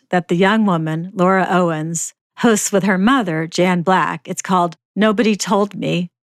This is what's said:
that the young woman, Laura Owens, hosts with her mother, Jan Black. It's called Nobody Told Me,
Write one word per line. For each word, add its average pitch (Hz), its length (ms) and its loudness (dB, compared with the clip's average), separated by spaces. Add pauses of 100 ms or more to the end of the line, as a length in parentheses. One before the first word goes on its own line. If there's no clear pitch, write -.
that 180 200 -2
the 175 80 0
young 208 280 2
woman, 165 480 -2
Laura 185 340 2
Owens, 165 680 -2 (240)
hosts 220 340 0
with 190 140 0
her 196 120 0
mother, 185 480 2
Jan 175 380 0
Black. 170 420 0
It's - 160 -10
called 175 360 0 (180)
Nobody 214 400 2
Told 202 400 -2
Me, 175 340 -4 (160)